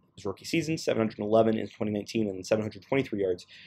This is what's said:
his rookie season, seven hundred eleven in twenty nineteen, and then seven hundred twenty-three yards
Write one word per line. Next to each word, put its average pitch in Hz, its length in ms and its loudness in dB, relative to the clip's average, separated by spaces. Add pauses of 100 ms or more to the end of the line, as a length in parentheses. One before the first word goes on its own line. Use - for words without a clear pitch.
(140)
his - 120 -12
rookie - 180 -6
season, 160 320 -2
seven 120 240 0
hundred 107 200 0
eleven 110 360 4
in 104 120 -4
twenty 107 240 -4
nineteen, 104 360 0
and 95 80 -4
then 92 80 -10
seven 110 180 2
hundred 104 200 -8
twenty-three 135 400 0
yards 92 240 0 (200)